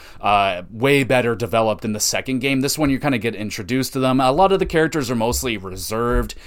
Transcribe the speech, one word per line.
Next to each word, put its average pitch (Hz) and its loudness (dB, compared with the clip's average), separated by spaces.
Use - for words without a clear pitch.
uh, 98 2
way 135 2
better 120 2
developed 110 0
in 110 -2
the 104 -6
second 123 -2
game. 135 0
This 139 -2
one, 151 2
you 135 0
kinda 139 0
get 107 -2
introduced 107 -4
to 135 -4
them. 131 2
A 131 4
lot 190 4
of 190 4
the 180 4
characters 160 0
are 123 -2
mostly 117 -2
reserved. 110 -2